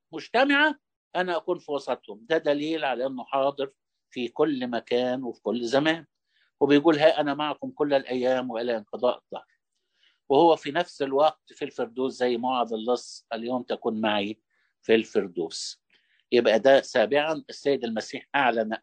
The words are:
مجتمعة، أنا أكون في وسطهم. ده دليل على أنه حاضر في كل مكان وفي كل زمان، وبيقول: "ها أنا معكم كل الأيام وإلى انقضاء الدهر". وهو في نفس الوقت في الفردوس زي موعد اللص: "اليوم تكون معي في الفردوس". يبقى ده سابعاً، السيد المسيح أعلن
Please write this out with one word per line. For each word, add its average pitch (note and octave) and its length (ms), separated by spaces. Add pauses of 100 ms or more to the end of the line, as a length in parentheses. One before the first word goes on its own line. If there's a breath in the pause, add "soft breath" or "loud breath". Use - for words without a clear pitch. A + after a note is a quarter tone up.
(120)
مجتمعة، C#4+ 640 (400)
أنا F3 220
أكون F3 220
في D3 120
وسطهم. B2 580
ده D#3+ 80
دليل D3+ 480
على B2+ 200
أنه B2+ 200
حاضر C#3 460 (380)
في A#2+ 180
كل C#3 400
مكان B2 560
وفي A#2 180
كل A#2+ 240
زمان، D#3 400 (540)
وبيقول: C#3+ 400
"ها D#3 220
أنا D3 120
معكم C#3+ 380
كل D3 220
الأيام B2+ 580
وإلى A#2 260
انقضاء A2 400
الدهر". - 280 (840)
وهو D#3 260
في D3 160
نفس E3+ 300
الوقت C#3 520
في - 120
الفردوس B2+ 480
زي B2 240
موعد A#2+ 360
اللص: A2+ 600
"اليوم A#2+ 300
تكون A2+ 380
معي G#2 400 (400)
في A2+ 140
الفردوس". F#2+ 840 (500)
يبقى A#2 280
ده C3+ 220
سابعاً، C#3 680
السيد C3+ 340
المسيح A2+ 520
أعلن A2+ 480